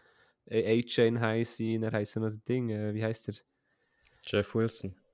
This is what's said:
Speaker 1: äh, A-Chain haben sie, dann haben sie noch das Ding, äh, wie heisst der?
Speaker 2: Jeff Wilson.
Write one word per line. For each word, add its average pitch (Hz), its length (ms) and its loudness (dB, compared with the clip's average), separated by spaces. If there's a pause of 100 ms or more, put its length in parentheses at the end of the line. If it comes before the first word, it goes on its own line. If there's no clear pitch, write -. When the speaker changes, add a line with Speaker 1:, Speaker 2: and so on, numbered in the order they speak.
(460)
Speaker 1:
äh, 110 340 2
A-Chain 117 400 4
haben 113 240 2
sie, 113 360 -2
dann 110 140 -2
haben 104 120 0
sie - 140 -6
noch 110 80 0
das 107 180 -6
Ding, 123 240 0
äh, 107 240 -2
wie 107 100 -2
heisst 113 240 -4
der? 104 80 -6 (880)
Speaker 2:
Jeff - 320 0
Wilson. 113 400 -2 (180)